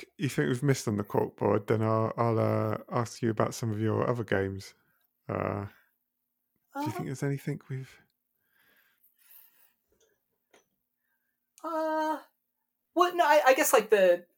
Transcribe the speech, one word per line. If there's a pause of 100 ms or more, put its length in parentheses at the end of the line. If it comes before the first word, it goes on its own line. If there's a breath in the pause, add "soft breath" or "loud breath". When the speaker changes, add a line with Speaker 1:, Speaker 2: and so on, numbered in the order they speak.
(180)
Speaker 1:
you
think
we've
missed
on
the
corkboard,
then
I'll,
I'll,
uh, (140)
ask
you
about
some
of
your
other
games. (560)
Uh, (1120 soft breath)
do
you
Speaker 2:
Uh,
Speaker 1:
think
there's
anything (100)
we've (3750 soft breath)
Speaker 2:
Uh, (800)
well,
no,
I,
I
guess,
like,
the, (120)